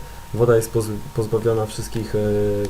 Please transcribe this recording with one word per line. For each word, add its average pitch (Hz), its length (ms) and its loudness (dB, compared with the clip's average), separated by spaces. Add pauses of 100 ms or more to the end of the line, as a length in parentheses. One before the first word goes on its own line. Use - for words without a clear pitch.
(340)
Woda 117 220 6
jest 113 160 2
poz-, 110 180 0 (260)
pozbawiona 110 500 2
wszystkich, 107 500 -6
e, 104 40 2 (500)